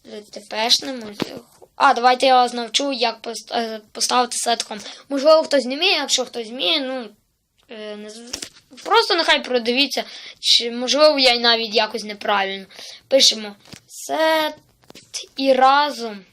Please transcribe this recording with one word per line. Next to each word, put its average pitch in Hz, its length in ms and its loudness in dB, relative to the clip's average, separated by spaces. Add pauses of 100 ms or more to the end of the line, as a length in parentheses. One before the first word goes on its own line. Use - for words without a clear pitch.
Т 208 460 -16
П 220 200 -2
шнемо. 254 360 0 (680)
А, 269 180 6
давайте 254 320 4
я 254 100 6
вас 247 180 4
навчу, 240 380 -4
як 226 300 -4
пост-, 226 320 -12
е, 220 280 -6 (100)
поставити 240 460 -2
сетхом. 226 420 -4 (300)
Можливо, 294 340 4
хтось 262 220 0
не 262 100 -6
вміє, 359 200 2
якщо 269 300 -2
хтось 226 240 -12
вміє, 302 300 -2
ну, 254 300 -8 (600)
е, 214 260 -14
не 208 140 -16
з-, 233 220 -18 (520)
просто 440 320 2
нехай 320 280 0
продивіться, 247 600 -2 (360)
чи, 233 320 0
можливо, 269 480 2
я 254 140 4
й 240 60 0
навіть 226 360 0
якось 214 280 0
неправильно. 196 600 -4 (420)
Пишемо: 220 480 2 (320)
сет 311 680 -2 (840)
і 269 160 2
разом 254 800 2